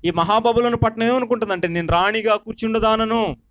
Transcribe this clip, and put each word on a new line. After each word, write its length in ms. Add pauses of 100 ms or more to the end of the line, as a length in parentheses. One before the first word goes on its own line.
ఈ 60
మహాబబులోని 640
పట్టణం 300
ఏమనుకుంటుందంటే, 600
"నేను 200
రాణిగా 480
కూర్చుండదానను 1000 (140)